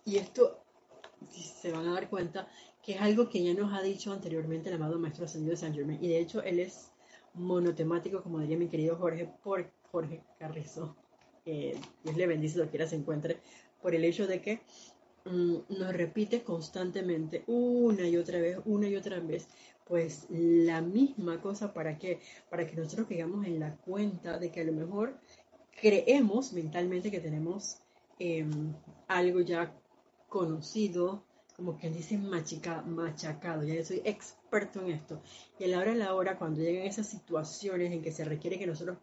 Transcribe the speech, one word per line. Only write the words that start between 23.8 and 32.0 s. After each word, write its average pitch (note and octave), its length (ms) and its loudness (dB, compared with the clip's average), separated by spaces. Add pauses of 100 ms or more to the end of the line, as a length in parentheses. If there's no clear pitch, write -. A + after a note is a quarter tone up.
de E3+ 120 -2
que F3 100 -8
a D#3+ 40 0
lo D#3+ 80 0
mejor G3+ 460 -2 (600)
creemos G#3+ 720 6
mentalmente F3+ 580 -2
que G3+ 100 -4
tenemos, E3 580 -4 (400)
em, D#3 560 -2 (340)
algo F3+ 320 4
ya E3+ 320 2 (560)
conocido, F3+ 960 0 (340)
como F3 220 -4
quien D#3+ 160 -4
dice, F3 240 -4